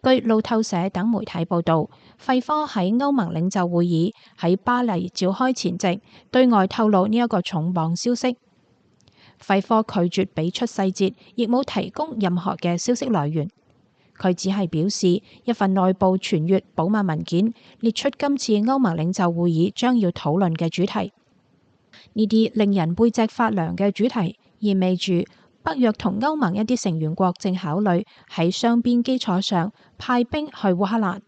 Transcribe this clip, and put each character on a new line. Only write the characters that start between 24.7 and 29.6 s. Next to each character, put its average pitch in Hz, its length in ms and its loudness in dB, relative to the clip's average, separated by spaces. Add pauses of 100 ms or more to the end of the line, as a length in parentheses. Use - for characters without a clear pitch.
味 185 220 2
住 175 280 0 (380)
北 320 140 -4
約 247 180 4
同 202 260 -4
歐 302 160 0
盟 202 200 -2
一 208 60 -2
啲 240 220 -2
成 165 140 -2
員 156 160 -2
國 185 240 0
正 185 180 -4
考 175 240 -4
慮 196 260 2 (260)
喺 170 180 0
雙 233 320 0
邊 240 220 2
基 254 160 0
礎 185 200 -2
上 190 320 -2 (280)